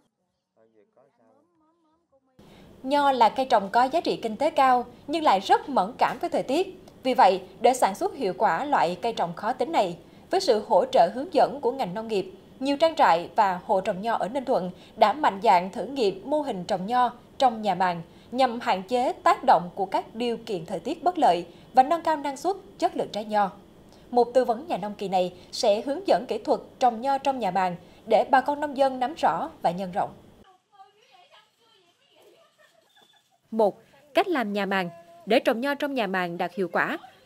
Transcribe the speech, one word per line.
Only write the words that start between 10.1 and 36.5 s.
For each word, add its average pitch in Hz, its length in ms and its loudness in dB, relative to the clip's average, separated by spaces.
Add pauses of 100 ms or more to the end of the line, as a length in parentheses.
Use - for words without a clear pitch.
với 359 100 2
sự 214 280 2
hỗ 185 180 4
trợ 175 280 4
hướng 285 200 -8
dẫn 233 280 2
của 240 100 -2
ngành 226 220 -6
nông 220 140 -10
nghiệp, 202 240 -4 (280)
nhiều 277 180 -2
trang 330 180 2
trại 175 400 4
và 190 300 0
hộ 190 160 0
trồng 180 200 -4
nho 226 120 -4
ở - 140 -2
Ninh 254 180 -6
Thuận 185 260 -2 (260)
đã 220 160 6
mạnh 254 300 -2
dạn 190 260 4
thử 190 160 -8
nghiệm 240 440 -4
mô 302 120 0
hình 214 220 -6
trồng 185 240 -4
nho 247 240 0 (260)
trong 233 240 2
nhà 196 140 -2
màng 180 260 -2 (300)
nhằm 247 280 0
hạn 196 240 -2
chế 247 300 -2
tác - 300 0
động 180 320 4
của 190 100 -4
các 302 300 -6
điều 233 220 -4
kiện 196 280 -8
thời 175 140 -8
tiết 277 240 -8
bất 359 140 0
lợi 180 280 2 (280)
và 262 100 6
nâng 330 180 0
cao 320 160 -2
năng 277 200 -8
suất, 370 180 -2 (240)
chất 339 180 -2
lượng 165 140 -4
trái 214 140 -8
nho. 208 260 0 (600)
Một 240 220 2
tư 254 120 4
vấn 240 220 -4
nhà 269 100 -4
nông 202 200 -8
kỳ 202 100 -6
này 185 260 0 (180)
sẽ 214 300 2
hướng 302 260 -6
dẫn 233 200 2
kỹ 214 100 -6
thuật 240 220 -2 (200)
trồng 240 220 0
nho 277 160 -2
trong 269 220 -2
nhà 190 120 -2
màng 185 240 -2 (300)
để 220 240 4
bà 262 120 6
con 285 180 -4
nông 294 180 -6
dân 262 220 2
nắm 254 140 -4
rõ 226 360 -2 (120)
và 175 100 0
nhân 180 200 -8
rộng. 175 220 -4 (3500)
Một, 220 300 0 (320)
cách 392 140 0
làm 240 260 -2
nhà 202 120 -2
màng. 190 240 -2 (360)
Để 220 140 4
trồng 233 220 0
nho 285 140 -2
trong 285 180 -6
nhà 226 140 -2
màng 180 300 -4
đạt 175 160 -4